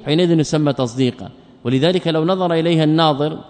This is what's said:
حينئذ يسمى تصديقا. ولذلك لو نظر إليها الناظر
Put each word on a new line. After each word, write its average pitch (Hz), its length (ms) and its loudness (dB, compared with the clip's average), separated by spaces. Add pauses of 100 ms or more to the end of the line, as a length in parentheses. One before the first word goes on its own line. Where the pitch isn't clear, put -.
حينئذ 170 340 2
يسمى 151 340 0
تصديقا. 123 560 -2 (360)
ولذلك 160 440 0
لو 160 160 0
نظر 180 280 0
إليها 165 320 2
الناظر 156 540 0 (120)